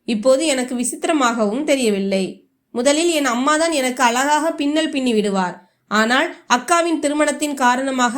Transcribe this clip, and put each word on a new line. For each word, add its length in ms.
இப்போது 380
எனக்கு 280
விசித்திரமாகவும் 880
தெரியவில்லை. 600
முதலில் 360
என் 180
அம்மாதான் 460
எனக்கு 280
அழகாக 500
பின்னல் 380
பின்னி 220
விடுவார். 440
ஆனால் 380
அக்காவின் 520
திருமணத்தின் 560
காரணமாக 600